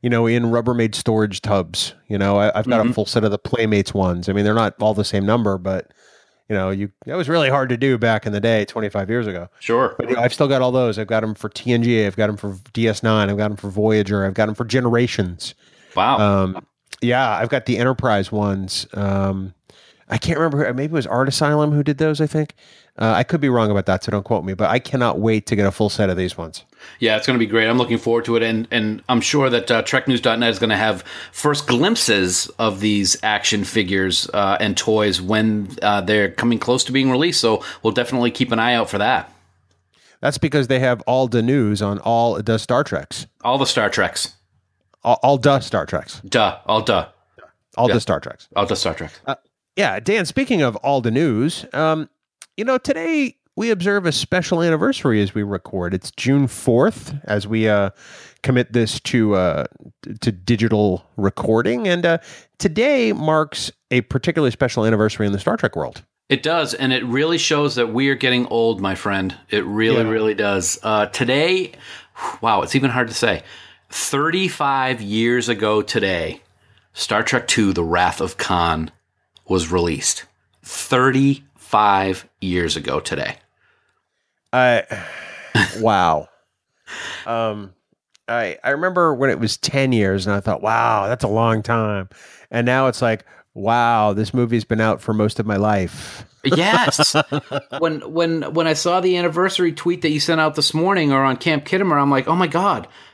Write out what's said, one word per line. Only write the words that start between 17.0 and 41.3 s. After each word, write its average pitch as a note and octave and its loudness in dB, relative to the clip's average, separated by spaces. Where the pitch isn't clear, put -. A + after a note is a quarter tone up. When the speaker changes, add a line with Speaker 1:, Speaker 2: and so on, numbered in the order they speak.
Speaker 1:
yeah, B2 0
I've A#2 -2
got C3 -2
the A#2+ 0
Enterprise A#2+ 0
ones. G2 -2
Um, G2 -2
I A2 -2
can't D#3+ -2
remember D3 0
who, B2 -2
maybe C#3 -4
it E3 -4
was C#3 -2
Art B2+ 0
Asylum D3+ 2
who D3 2
did C#3+ -2
those, D#3 0
I D#3 2
think. D#3 -4
Uh, A2 2
I A#2 2
could - 0
be C#3 0
wrong A#2 2
about G2+ 0
that, F#2 0
so - -6
don't G2+ -2
quote G2 -2
me, F#2+ -6
but F2+ 0
I A#2+ 0
cannot A#2 -2
wait A2 2
to - -2
get G2+ 2
a F#2+ 2
full G#2+ 0
set G2 0
of F2+ -2
these F2+ -4
ones. E2 -12
Speaker 2:
Yeah, A2 2
it's G#2+ -2
gonna B2+ 2
be A2+ 2
great. A2 2
I'm A#2+ 2
looking A#2+ 2
forward A#2 0
to A#2 0
it, A2+ 2
and, A2+ -2
and G#2+ -2
I'm A#2+ 2
sure C#3 2
that, A#2+ 0
uh, A2+ 2
Trek - -2
news B2+ 2
dot A2+ 0
net A#2 2
is G2 -2
gonna A2 2
have G#2 0
first D3 -2
glimpses A#2+ 0
of G#2 -2
these G#2 0
action G#2+ 0
figures, F#2+ 0
uh, G2 2
and G2+ -2
toys G#2 0
when, G#2+ 0
uh, G#2 2
they're G#2 2
coming A#2+ 0
close B2+ 0
to C3 -6
being C3+ 2
released, D3+ 0
so A2 2
we'll A2+ 2
definitely A#2+ 0
keep - -2
an A2+ 2
eye A#2+ 2
out A#2 0
for G#2 -4
that. G#2+ 0
Speaker 1:
That's - -2
because C#3 0
they C3 2
have B2 0
all B2+ 2
the A#2 0